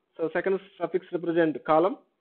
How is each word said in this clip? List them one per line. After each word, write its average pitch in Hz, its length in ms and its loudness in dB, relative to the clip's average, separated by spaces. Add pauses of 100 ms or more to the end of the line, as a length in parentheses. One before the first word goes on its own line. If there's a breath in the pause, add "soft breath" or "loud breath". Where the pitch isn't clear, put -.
(180)
so 160 160 -4
second 185 260 -2 (180)
suffix 175 360 -4
represent 165 500 0
column. 170 340 2 (240)